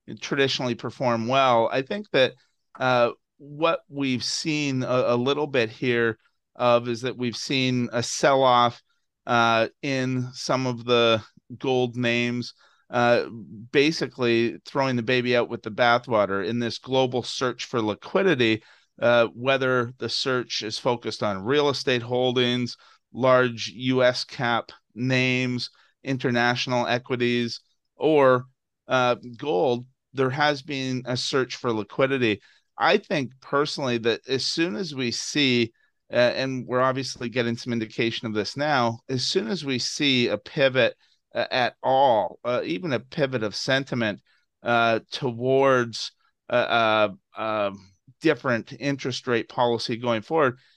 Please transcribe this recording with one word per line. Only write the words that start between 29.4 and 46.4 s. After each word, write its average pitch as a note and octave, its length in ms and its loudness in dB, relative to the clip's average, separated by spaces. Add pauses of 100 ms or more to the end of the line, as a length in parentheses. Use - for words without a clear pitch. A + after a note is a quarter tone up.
There C3 160 0
has D3 320 0
been C3 460 -6
a B2+ 100 -4
search B2+ 400 -2
for B2 160 -2
liquidity. A#2 680 0 (400)
I E3 140 4
think D#3 360 -4 (100)
personally C#3 560 -2
that A2 280 0
as C3 200 -2
soon E3+ 280 -2
as F3+ 200 -8
we B2+ 160 -4
see, A#2+ 600 0 (400)
uh, A2 60 -6
and B2 500 0
we're B2+ 140 -2
obviously C3 480 -2
getting A#2 260 -2
some A#2+ 200 -6
indication A#2 520 -4
of A2 60 -6
this G#2+ 240 -4
now, C3 440 0 (100)
as C3 120 -4
soon G#3 260 -2
as E3 180 -6
we C3 120 -2
see B2+ 500 0
a G2+ 100 0
pivot, C3 560 2 (400)
uh, - 160 -2
at A#2+ 320 0
all, B2+ 600 2
uh, A#2+ 220 -2
even E3 300 -4
a A2+ 60 -2
pivot C3 420 -4
of G#2 120 -4
sentiment, B2+ 640 -2 (420)
uh, A#2 380 2 (120)
towards, B2+ 1000 0 (360)